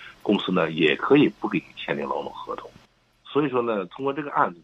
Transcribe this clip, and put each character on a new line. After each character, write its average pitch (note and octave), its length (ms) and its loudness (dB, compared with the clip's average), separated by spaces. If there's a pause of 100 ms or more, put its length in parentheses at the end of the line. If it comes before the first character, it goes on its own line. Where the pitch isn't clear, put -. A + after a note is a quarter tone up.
(220)
公 G#2 180 2
司 - 100 -4
呢 E2+ 220 0
也 D#2 240 4
可 - 200 4
以 C3+ 120 8 (100)
不 - 80 -4
给 - 120 -2
你 - 60 -4 (120)
签 D2+ 200 -6
订 C#2+ 80 -6
劳 C#2 200 -4
动 - 80 -10
合 - 240 -10
同。 - 120 -14 (640)
所 D3 160 0
以 B2+ 40 -4
说 B2 100 0
呢， A2 260 -2
通 - 160 -14
过 C3+ 100 -2
这 D3+ 100 -8
个 C#3+ 100 -10
案 C#3 180 2
子 E2+ 140 -14